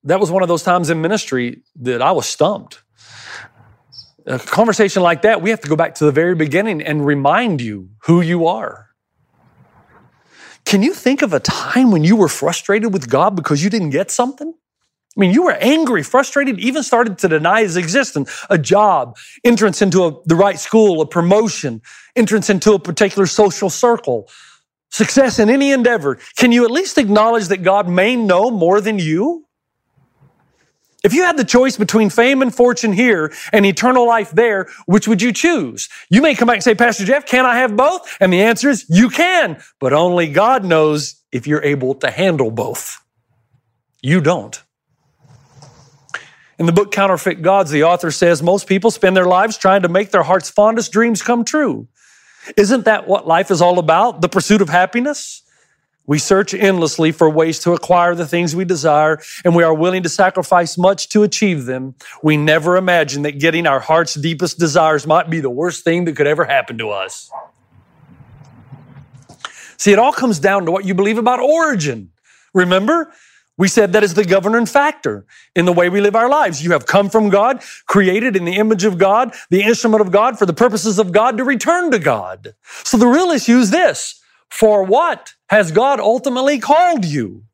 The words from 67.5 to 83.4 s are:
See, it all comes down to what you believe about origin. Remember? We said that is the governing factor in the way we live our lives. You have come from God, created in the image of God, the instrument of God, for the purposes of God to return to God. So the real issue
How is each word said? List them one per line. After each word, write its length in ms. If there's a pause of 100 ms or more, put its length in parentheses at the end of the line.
See, 160
it 80
all 120
comes 280
down 260
to 60
what 120
you 100
believe 240
about 200
origin. 720 (420)
Remember? 600 (440)
We 120
said 240
that 100
is 120
the 100
governing 420
factor 580 (300)
in 120
the 60
way 160
we 120
live 160
our 120
lives. 360
You 80
have 140
come 240
from 180
God, 340 (240)
created 480
in 100
the 120
image 260
of 160
God, 380 (140)
the 120
instrument 380
of 100
God, 260
for 100
the 80
purposes 440
of 140
God 240
to 80
return 480
to 80
God. 540 (280)
So 140
the 100
real 240
issue 280